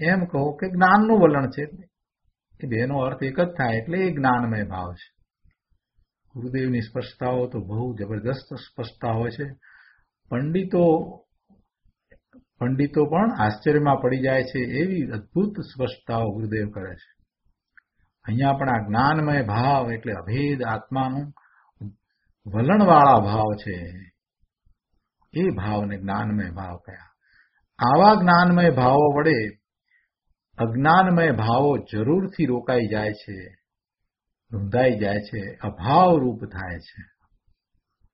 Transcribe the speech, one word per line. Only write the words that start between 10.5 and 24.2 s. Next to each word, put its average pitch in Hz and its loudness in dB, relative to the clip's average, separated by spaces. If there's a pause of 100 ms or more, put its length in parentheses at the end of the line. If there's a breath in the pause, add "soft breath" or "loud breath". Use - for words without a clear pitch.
પંડિતો 139 -2
પણ 185 0
આશ્ચર્યમાં 139 0
પડી 127 0
જાય 131 0
છે, 131 -8
એવી 135 -4
અદ્ભુત 180 -4
સ્પષ્ટતાઓ 120 -6
ગુરુદેવ 107 -6
કરે 95 -12
છે. - -20 (1160)
અહીંયા 135 0
પણ 135 -4
આ 110 0
જ્ઞાનમય 143 0
ભાવ 120 0
એટલે 113 -8
અભેદ 127 -4
આત્માનું 131 -4 (1200 soft breath)
વલણવાળા 143 6
ભાવ 107 0
છે, 101 -10 (1600)